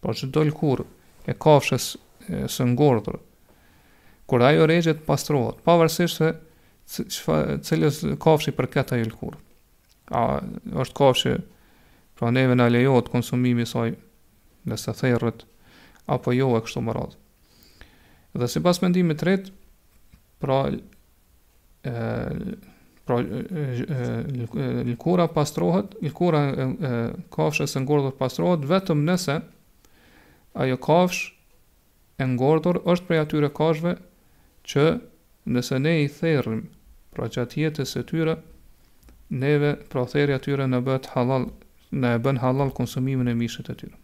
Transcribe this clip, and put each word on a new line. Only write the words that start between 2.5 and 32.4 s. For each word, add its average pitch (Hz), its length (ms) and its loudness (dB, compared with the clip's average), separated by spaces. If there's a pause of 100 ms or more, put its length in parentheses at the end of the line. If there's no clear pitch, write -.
së 127 220 0
ngordhur, 123 480 2 (1040)
kur 120 160 4
ajo 160 240 6
rregjet, 160 400 2
pastrohet, 139 560 0
pavarësisht 170 560 4
se 160 160 2
c-, - 720 -14
çfa-, 151 560 -2
cilës 156 400 0 (200)
kafshë 156 280 4
i - 80 -8
përket 131 380 -2
ajo 113 160 -2
lëkurë. - 280 -14 (720)
A 120 120 0 (600)
është - 160 -10
kafshë, 127 360 4 (880)
pra, 117 80 2
neve 127 240 4
na 123 120 6
lejohet 120 420 4
konsumimi 123 560 0
i - 40 -10
saj 117 260 -2 (720)
nëse 117 300 -6
therrët 120 460 0 (640)
apo 127 280 0
jo, 131 220 2
e 110 60 2
kështu - 200 -6
me 113 120 -4
radhë. - 240 -8 (1200)
Dhe 120 100 0
sipas 175 320 2
mendimit 175 380 2
të - 40 -4
tretë, 190 300 0 (880)
pra, 139 180 2 (1200)
e, 131 100 -6 (1120)
pra, 120 120 0
e, 123 240 -4
e, 131 640 -6 (320)
lëk-, 117 180 -8
e, 131 120 -4 (200)
lëkura 165 460 0
pastrohet, 170 680 0
lëkura, 156 400 2
e, 135 240 -2 (220)
e, 123 40 -2 (400)
kafshës 156 420 -2
së 135 80 -2
ngordhur 135 360 0
pastrohet 160 500 0
vetëm 170 380 2
nëse 175 320 0 (1200)
ajo 127 240 0
kafshë - 1400 -2
e 127 120 0
ngordhur 156 480 2